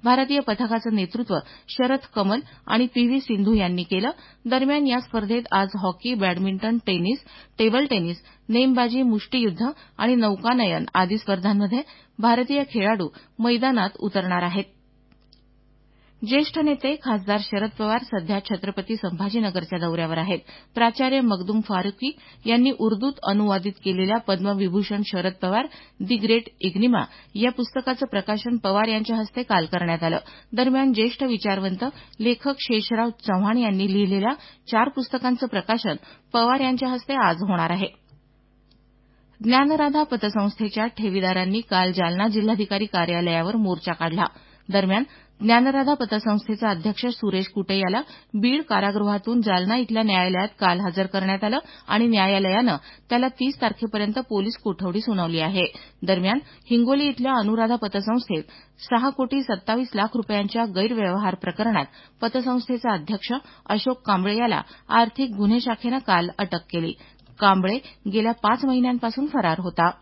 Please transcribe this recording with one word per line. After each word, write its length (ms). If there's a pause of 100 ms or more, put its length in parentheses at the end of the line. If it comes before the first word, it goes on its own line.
भारतीय 360
पथकाचं 540
नेतृत्व 420 (320)
शरथ 460
कमल 260 (260)
आणि 280
पीव्ही 260
सिंधू 340
यांनी 280
केलं. 280 (360)
दरम्यान, 400
या 140
स्पर्धेत 420 (100)
आज 300
हॉकी, 320
बॅडमिंटन, 720
टेनिस, 380 (340)
टेबल 320
टेनिस, 320 (260)
नेमबाजी, 540
मुष्टियुद्ध 640 (320)
आणि 160
नौकानयन 680 (100)
आदी 240
स्पर्धांमध्ये 640 (360)
भारतीय 440 (100)
खेळाडू 360 (300)
मैदानात 600
उतरणार 440
आहेत. 220 (1600)
ज्येष्ठ 360
नेते 360 (100)
खासदार 380
शरद 360
पवार 260
सध्या 400
छत्रपती 520
संभाजीनगरच्या 840
दौऱ्यावर 400
आहेत. 200 (360)
प्राचार्य 460
मखदूम 400
फारुकी 500 (360)
यांनी 320
उर्दूत 440
अनुवादित 500 (120)
केलेल्या 340
पद्मविभूषण 880
शरद 260 (100)
पवार 240 (340)
दि 160
ग्रेट 320 (120)
इग्निमा 420 (320)
या 180
पुस्तकाचं 540
प्रकाशन 500
पवार 320
यांच्या 280
हस्ते 260
काल 240
करण्यात 360
आलं. 160 (340)
दरम्यान, 400
ज्येष्ठ 300
विचारवंत 640 (360)
लेखक 400
शेषराव 500 (160)
चव्हाण 320
यांनी 340
लिहिलेल्या 420 (360)
चार 180
पुस्तकांचं 580
प्रकाशन 500 (360)
पवार 280
यांच्या 280
हस्ते 260 (100)
आज 180
होणार 280
आहे. 180 (1500)
ज्ञानराधा 640
पतसंस्थेच्या 840 (100)
ठेवीदारांनी 640 (100)
काल 220
जालना 360
जिल्हाधिकारी 580
कार्यालयावर 720
मोर्चा 360
काढला. 320 (440)
दरम्यान, 360 (360)
ज्ञानराधा 540
पतसंस्थेचा 760
अध्यक्ष 360
सुरेश 420
कुटे 300
याला 220 (340)
बीड 280
कारागृहातून 760
जालना 360
इथल्या 260
न्यायालयात 460 (100)
काल 220
हजर 260
करण्यात 380
आलं 140 (300)
आणि 180
न्यायालयानं 720 (340)
त्याला 180 (120)
तीस 200
तारखेपर्यंत 580 (100)
पोलीस 360
कोठडी 360
सुनावली 400
आहे. 240 (420)
दरम्यान, 320 (320)
हिंगोली 380
इथल्या 300
अनुराधा 380
पतसंस्थेत 640 (400)
सहा 280
कोटी 320
सत्तावीस 520
लाख 220
रुपयांच्या 480 (100)
गैरव्यवहार 600
प्रकरणात 520 (360)
पतसंस्थेचा 720
अध्यक्ष 400 (340)
अशोक 400
कांबळे 300
याला 240 (380)
आर्थिक 380
गुन्हे 240
शाखेनं 380
काल 300 (100)
अटक 340
केली. 200 (460)
कांबळे 400 (340)
गेल्या 200 (100)
पाच 220
महिन्यांपासून 600
फरार 340
होता. 300 (120)